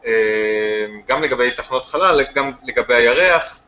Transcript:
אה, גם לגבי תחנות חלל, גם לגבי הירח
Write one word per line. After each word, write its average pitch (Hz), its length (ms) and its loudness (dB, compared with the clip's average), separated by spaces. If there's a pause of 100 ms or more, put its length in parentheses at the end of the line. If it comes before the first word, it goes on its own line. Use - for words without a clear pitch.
אה, 113 60 -4 (960)
גם 131 160 0
לגבי 123 280 0
תחנות 131 340 -6
חלל, 156 380 2 (120)
גם 139 160 -2 (120)
לגבי 120 300 -2
הירח 160 760 2